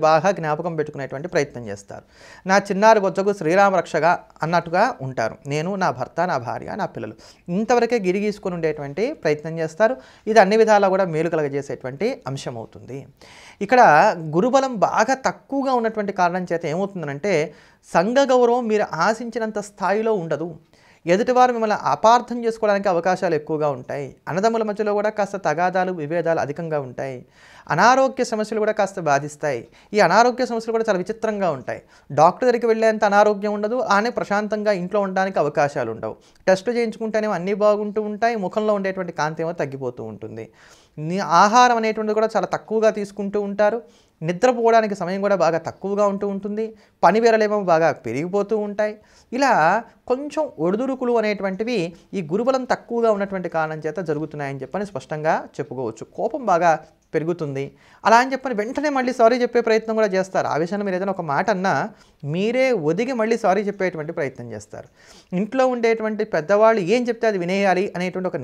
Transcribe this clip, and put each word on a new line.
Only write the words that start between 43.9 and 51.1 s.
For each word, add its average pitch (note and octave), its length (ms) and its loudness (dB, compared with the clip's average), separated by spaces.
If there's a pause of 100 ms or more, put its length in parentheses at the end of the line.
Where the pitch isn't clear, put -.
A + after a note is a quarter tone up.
నిద్రపోవడానికి A3+ 800 2
సమయం F#3+ 240 -4
కూడా G3+ 180 2
బాగా D#3+ 240 2
తక్కువగా G3+ 440 -2
ఉంటూ G3 220 -4
ఉంటుంది. G#3 300 -6 (400)
పని F#3+ 200 6
వేళలేమో G#3+ 340 4 (120)
బాగా D#3+ 200 4 (160)
పెరిగిపోతూ F3+ 520 -2
ఉంటాయి. G#3 360 -4 (440)
ఇలా C4+ 140 2 (580)
కొంచెం C#4+ 340 -2 (160)
ఒడిదుడుకులు A#3+ 640 -2